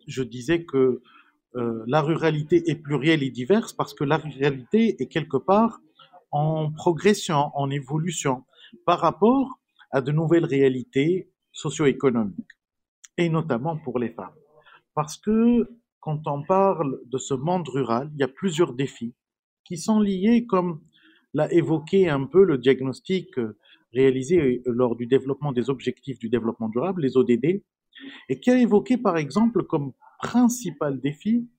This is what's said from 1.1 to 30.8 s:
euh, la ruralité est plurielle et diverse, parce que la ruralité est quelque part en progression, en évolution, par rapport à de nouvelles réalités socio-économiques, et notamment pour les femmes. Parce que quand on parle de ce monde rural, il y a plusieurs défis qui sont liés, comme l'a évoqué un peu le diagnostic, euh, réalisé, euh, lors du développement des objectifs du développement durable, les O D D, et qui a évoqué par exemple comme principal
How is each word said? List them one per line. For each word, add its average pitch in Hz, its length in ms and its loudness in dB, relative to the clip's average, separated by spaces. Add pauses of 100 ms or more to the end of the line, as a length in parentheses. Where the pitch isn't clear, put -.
euh, 117 320 -6
la 147 140 2
ruralité 160 680 0
est 143 60 -2
plurielle 147 480 0
et 135 60 -4
diverse, 127 420 -2
parce - 220 -8
que - 100 -4
la 147 140 0
ruralité 151 840 -2
est 123 60 -4
quelque 151 300 -4
part 214 420 2 (520)
en 156 380 -2
progression, 165 840 0
en 139 160 -4
évolution, 143 720 -4 (420)
par 170 140 2
rapport 214 600 2 (340)
à 139 60 2
de 127 100 -4
nouvelles 160 340 2
réalités 135 840 0 (220)
socio-économiques, 131 1000 -2 (720)
et 170 100 2
notamment 156 480 -2
pour 123 220 -10
les 113 100 -4
femmes. - 240 -14 (600)
Parce 151 220 -6
que 233 520 2 (300)
quand 151 260 -6
on 143 160 -4
parle 185 640 0
de 127 140 -6
ce - 160 -4
monde 165 340 -4
rural, 131 460 -2
il 143 40 -12
y 143 40 2
a 131 40 0
plusieurs 160 460 -2
défis 120 400 -8 (500)
qui 175 140 -12
sont 214 220 0
liés, 208 480 2
comme 175 340 -2 (540)
l'a 147 180 0
évoqué 160 560 2
un 139 160 0
peu 185 180 6
le 160 140 4
diagnostic, 131 800 0
euh, 110 180 -4 (380)
réalisé, 131 460 4
euh, 123 260 2
lors 120 300 0
du 120 100 -6
développement 139 460 0
des 120 180 -2
objectifs 127 480 -6
du 117 100 -10
développement 113 420 -2
durable, 160 340 -4
les 127 120 0
O 127 80 6
D 120 140 2
D, 165 260 -2 (640)
et - 100 -4
qui - 100 0
a 254 80 6
évoqué 208 400 4
par 175 200 0
exemple 180 440 0
comme 143 320 -4 (240)
principal 170 840 0